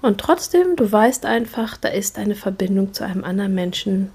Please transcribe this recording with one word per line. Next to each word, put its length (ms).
Und 180
trotzdem, 560
du 160
weißt 340
einfach, 520
da 100
ist 300
eine 180
Verbindung 580
zu 120
einem 180
anderen 300
Menschen 600